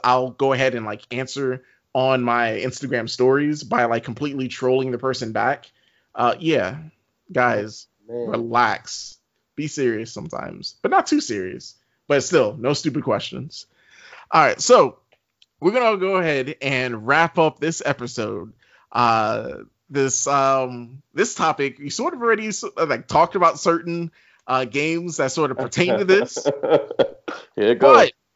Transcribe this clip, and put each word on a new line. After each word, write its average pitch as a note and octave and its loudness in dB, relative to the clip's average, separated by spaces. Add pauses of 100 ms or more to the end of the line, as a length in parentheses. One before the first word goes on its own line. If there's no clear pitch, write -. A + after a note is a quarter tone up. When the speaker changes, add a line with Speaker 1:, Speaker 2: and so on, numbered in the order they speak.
Speaker 1:
I'll B2+ 4
go C3+ 2
ahead C3 0
and, A2 -8
like, G#2+ -8
answer C3 -6 (300)
on C3 2
my A#2+ 2 (120)
Instagram B2 -4
stories C#3+ 2
by, - 2
like, A#2 -2
completely C3+ -6
trolling C3 0
the A#2 -4
person B2 -4
back. A#2 -2 (460)
Uh, - 2
yeah, C#3 0 (560)
guys, A2+ 0 (200)
Speaker 2:
Man. A#2 -8
Speaker 1:
relax. A#2 -2 (400)
Be D3+ -6
serious A#2 -4
sometimes, - -12
but - -2
not F#4+ 4
too D4+ 0
serious. - -8 (320)
But C#3+ 2
still, A#2+ 2
no C#3 -2
stupid C#3+ -4
questions. B2 -6 (640)
All D#3+ 6
right, A#2+ 2
so F#3 6 (600)
we're F3+ 2
gonna A#3 2
go F#3+ 0
ahead D3+ -2
and B2+ -2
wrap D#3+ 4
up D#3 2
this D#3+ -4
episode. A2 -6 (400)
Uh, A2+ 0 (360)
this, C3+ 0
um, C3 0 (120)
this - -2
topic, D3 -2
we C#3+ -12
sort D#4+ -4
of B3 -10
already A3 0
s-, G3+ -8
uh, E3 -4
like, B2+ -4
talked E3 2
about F3 2
certain E3+ -2 (360)
uh, C3 0
games D#3+ -4
that E3 0
sort D3 -2
of B2 -8
pertain F3 0
to G3+ -2
this. G3 2
Speaker 2:
<laughs> - -2
Here G#2 4
it - 0
goes. - 10
Speaker 1:
But E3 6 (240)